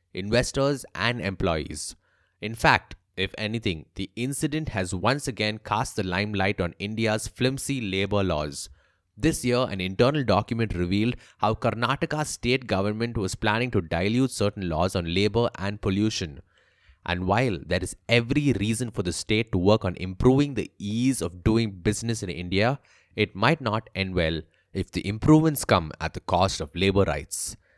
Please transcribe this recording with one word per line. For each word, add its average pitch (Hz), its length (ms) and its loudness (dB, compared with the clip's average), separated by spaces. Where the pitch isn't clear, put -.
investors 127 800 0
and 117 260 -2
employees. 80 760 -4
In 113 140 -8
fact, - 400 2
if 92 200 -4
anything, 107 480 -4
the 98 180 -6
incident 143 540 -4
has 92 260 -4
once 117 320 -2
again 107 320 -2
cast - 380 -2
the 104 80 -2
limelight 98 560 0
on 85 180 0
India's 107 480 -2
flimsy 131 540 -2
labor 98 420 0
laws. 76 460 -2
This 151 280 0
year, 123 240 2
an 95 120 -4
internal 120 420 2
document 110 500 0
revealed 98 440 2
how 107 160 2
Karnataka's 123 720 -2
state 123 400 -2
government 107 500 0
was 95 160 -2
planning 117 380 0
to 101 80 4
dilute 101 500 0
certain 101 380 -2
laws 85 260 0
on 85 180 -2
labor 104 460 2
and 101 220 -6
pollution. 98 640 0
And 90 220 -2
while 104 400 2
there 90 160 -2
is - 140 -8
every 123 440 2
reason 107 400 -2
for 104 100 -4
the 87 100 0
state 110 380 -2
to 98 80 0
work 101 260 4
on 90 120 -2
improving 127 580 4
the 107 240 -4
ease 117 420 0
of 87 220 -6
doing 110 300 2
business 107 500 -2
in 92 80 -6
India, 92 480 0
it 104 180 0
might 120 260 2
not 113 360 -2
end 95 180 -2
well 80 280 0
if 98 200 -4
the - 120 -4
improvements 151 600 4
come 85 260 2
at 82 140 -6
the 90 60 -8
cost 92 400 0
of - 160 -6
labor 95 260 4
rights. - 540 -4